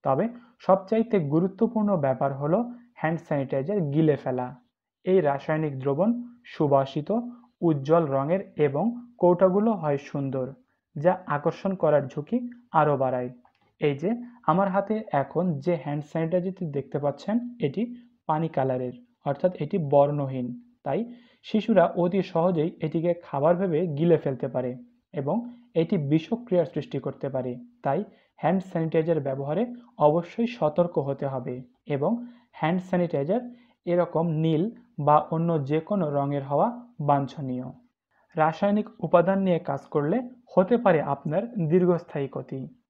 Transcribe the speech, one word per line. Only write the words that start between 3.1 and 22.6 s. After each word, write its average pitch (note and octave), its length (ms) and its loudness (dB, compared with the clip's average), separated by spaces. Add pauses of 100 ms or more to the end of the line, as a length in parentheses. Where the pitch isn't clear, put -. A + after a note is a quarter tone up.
স্যানিটাইজার D3 540 -2 (140)
গিলে D3+ 300 4
ফেলা। B2+ 240 -4 (640)
এই F#3+ 80 6 (100)
রাসায়নিক D3+ 520 -2
দ্রবণ C#3 280 2 (440)
সুবাসিত, C#3+ 560 2 (580)
উজ্জ্বল D#3 360 2 (120)
রঙের D3+ 260 0 (260)
এবং C#3+ 180 -2 (360)
কৌটাগুলো F#3 500 4 (100)
হয় C#3+ 180 0 (100)
সুন্দর, C3+ 360 -4 (580)
যা F3+ 100 4 (220)
আকর্ষণ D#3+ 360 -2 (100)
করার D3+ 300 4
ঝুঁকি D3+ 260 -6 (420)
আরও D3+ 140 4 (100)
বাড়ায়। B2+ 260 -2 (580)
এই C#3+ 140 0
যে F3+ 80 -2 (420)
আমার G3 240 2
হাতে G3+ 200 0 (260)
এখন D3+ 220 -2 (200)
যে F3 100 2 (100)
হ্যান্ড D3 260 -4
স্যানিটাইজারটি F3 560 -2 (120)
দেখতে C3+ 260 -6
পাচ্ছেন, C#3+ 320 -4 (320)
এটি D#3+ 140 -2 (480)
পানি D#3+ 260 0
কালারের, B2+ 400 -2 (340)
অর্থাৎ F3+ 220 0 (120)
এটি E3+ 140 -2 (160)
বর্ণহীন। C#3+ 540 2 (380)
তাই D3 140 -2 (480)
শিশুরা G3+ 380 4 (180)
অতি F3+ 180 2 (100)
সহজেই E3+ 380 2 (160)